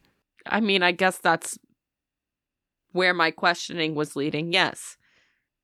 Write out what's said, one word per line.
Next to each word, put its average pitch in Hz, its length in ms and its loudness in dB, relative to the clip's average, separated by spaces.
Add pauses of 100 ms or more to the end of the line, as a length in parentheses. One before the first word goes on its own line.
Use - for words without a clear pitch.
(460)
I 202 140 0
mean, 196 240 2
I 180 80 4
guess 180 260 0
that's - 400 -2 (1300)
where 180 220 2
my 165 180 2
questioning 170 640 -2
was 151 200 -4
leading. 151 380 -4
Yes, - 440 -2 (680)